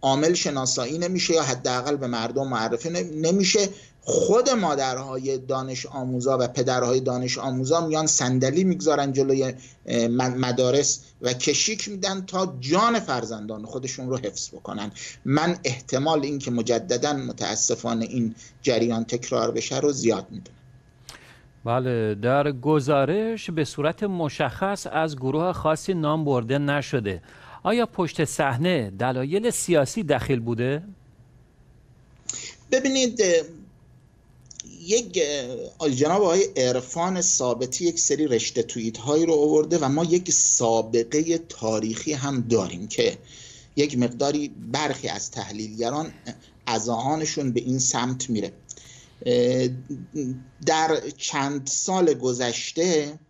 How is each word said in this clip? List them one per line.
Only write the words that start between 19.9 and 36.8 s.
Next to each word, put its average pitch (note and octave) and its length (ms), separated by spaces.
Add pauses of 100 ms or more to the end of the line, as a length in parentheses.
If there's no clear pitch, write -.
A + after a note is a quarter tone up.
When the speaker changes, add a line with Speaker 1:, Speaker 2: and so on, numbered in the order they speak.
Speaker 1:
زیاد A2+ 380
می‌دونم. - 280 (1040)
Speaker 2:
بله، A#2+ 500
در C3+ 380
گزارش D3+ 1000
به D#3+ 140
صورت D3+ 380
مشخص F#3 880
از D#3 240
گروه D3+ 360
خاصی D#3+ 420
نام D#3 300
برده C3 340
نشده. C3+ 640 (400)
آیا A#3 240
پشت E3+ 380
صحنه C3+ 720
دلایل C3+ 520
سیاسی E3 520
دخیل C3+ 380
بوده؟ A#2+ 420 (1900)
Speaker 1:
ببینید، C4 500
اه، E3+ 220 (1400)
یک، F#3 380 (640)
اه، D#3 100
جناب D3+ 320
آقای F#3+ 220 (120)
عرفان C#3 640